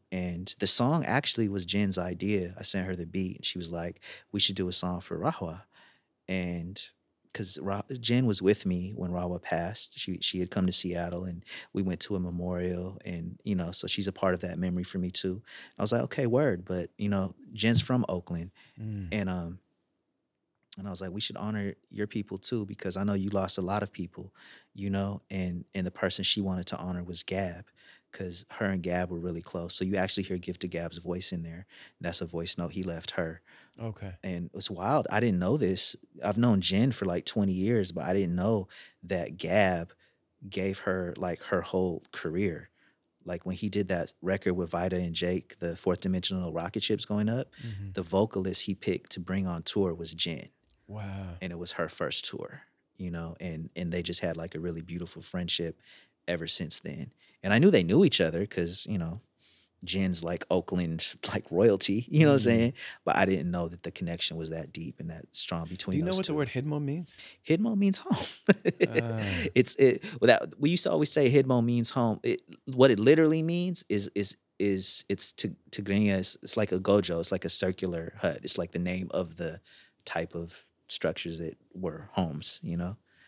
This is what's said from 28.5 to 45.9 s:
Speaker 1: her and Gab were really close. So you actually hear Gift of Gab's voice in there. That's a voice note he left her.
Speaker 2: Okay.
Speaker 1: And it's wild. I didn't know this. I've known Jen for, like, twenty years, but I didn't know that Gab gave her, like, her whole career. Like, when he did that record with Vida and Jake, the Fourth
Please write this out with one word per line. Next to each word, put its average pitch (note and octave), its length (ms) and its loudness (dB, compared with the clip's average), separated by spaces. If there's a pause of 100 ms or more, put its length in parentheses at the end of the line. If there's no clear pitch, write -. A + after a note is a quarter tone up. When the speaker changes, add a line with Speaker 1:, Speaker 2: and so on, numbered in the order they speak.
Speaker 1:
her - 160 -2
and F#2+ 140 0
Gab F2+ 300 -2
were F2 80 -6
really E2+ 220 -6
close. E2+ 340 -6
So - 80 -2
you F#2+ 140 0
actually F#2+ 260 0
hear F#2 140 -4
Gift F2 260 -8
of F#2 60 -4
Gab's E2+ 280 -6
voice F2 360 -4
in E2+ 100 -4
there. E2 220 -12 (340)
That's E2+ 220 -2
a F2+ 40 -6
voice E2 320 -4
note F2 140 -4
he F#2 120 -6
left E2 280 -8
her. E2 300 -4 (380)
Speaker 2:
Okay. G#2 340 -10 (100)
Speaker 1:
And F2 300 -6
it's - 180 -4
wild. G#2 380 0
I G#2 100 2
didn't A2 200 4
know F#2 180 2
this. F#2+ 380 2 (280)
I've G2+ 140 2
known A#2 240 6
Jen G2+ 320 4
for, - 120 -4
like, F2 200 0
twenty G2 280 2
years, F#2+ 380 2
but E2+ 140 -6
I F2+ 80 2
didn't F#2+ 220 2
know G2 320 2 (360)
that F2 340 -4
Gab F2+ 540 2 (580)
gave G2 300 -2
her, F#2 380 -2
like, F2 260 -4
her F#2 180 0
whole F2+ 500 -2
career. E2 580 -4 (560)
Like, F2 200 -8
when F#2 120 -4
he G#2+ 120 -2
did G2 200 0
that F2 320 -2
record F#2+ 320 0
with F2+ 180 -2
Vida F2 260 0
and F2 180 -2
Jake, - 440 -2
the E2+ 160 -4
Fourth F2+ 260 0